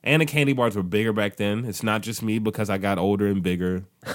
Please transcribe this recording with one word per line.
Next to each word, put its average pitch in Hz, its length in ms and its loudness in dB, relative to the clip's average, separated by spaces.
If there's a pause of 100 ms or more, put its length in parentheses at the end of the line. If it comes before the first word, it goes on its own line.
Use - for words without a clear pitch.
And 151 180 4
the 156 60 4
candy 143 260 2
bars 120 240 2
were 98 60 0
bigger 104 320 0
back 104 220 -2
then. 104 280 -2
It's 107 180 -8
not 110 200 0
just 110 200 -8
me 110 160 0
because 107 300 -2
I 98 80 0
got 98 220 0
older 101 280 2
and 98 160 0
bigger. 90 420 -2 (300)